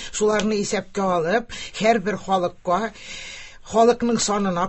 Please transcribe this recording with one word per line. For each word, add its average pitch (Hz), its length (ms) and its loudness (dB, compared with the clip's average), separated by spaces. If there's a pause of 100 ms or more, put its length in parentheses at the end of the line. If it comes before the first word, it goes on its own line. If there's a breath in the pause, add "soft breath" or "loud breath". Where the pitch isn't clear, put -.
Шуларны 214 540 0
исәпкә 202 440 -4
алып, 180 480 0 (200 loud breath)
һәрбер 208 440 2
халыкка, 180 640 -2 (840 loud breath)
халыкның 233 560 4
санына 196 500 0